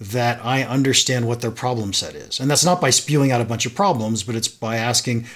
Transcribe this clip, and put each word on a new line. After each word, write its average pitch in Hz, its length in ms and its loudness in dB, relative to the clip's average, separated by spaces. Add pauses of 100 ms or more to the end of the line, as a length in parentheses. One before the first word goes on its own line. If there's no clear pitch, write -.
that 117 440 -2
I 131 180 0
understand 127 640 2
what 117 140 -2
their 117 100 -4
problem 113 420 -4
set 78 220 -4
is. - 240 -8
And 135 120 0
that's 147 140 4
not 180 160 4
by 131 100 2
spewing 139 420 4
out 120 80 4
a 117 60 0
bunch 117 180 -2
of 123 100 -6
problems, 113 500 0
but 117 100 -4
it's 113 140 -2
by 113 280 -4
asking, 117 600 -2